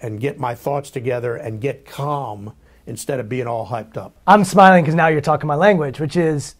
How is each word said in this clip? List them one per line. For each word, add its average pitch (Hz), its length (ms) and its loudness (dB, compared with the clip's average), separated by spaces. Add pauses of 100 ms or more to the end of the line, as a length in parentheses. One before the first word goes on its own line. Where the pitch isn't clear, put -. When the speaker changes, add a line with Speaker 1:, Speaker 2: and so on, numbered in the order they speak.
Speaker 1:
and 107 180 -10
get 143 200 -6
my 123 140 -4
thoughts 139 380 -6
together 120 440 -6
and 110 260 -10
get 131 240 -8
calm 127 680 -8 (320)
instead 120 340 -8
of 110 100 -8
being 123 160 -6
all 117 220 -6
hyped 113 300 -10
up. 95 180 -14 (100)
Speaker 2:
I'm 208 180 6
smiling 185 400 8
'cause 156 120 0
now 165 120 4
you're 156 140 2
talking 151 260 -2
my 151 80 0
language, 160 440 2
which 151 180 -4
is 156 420 -2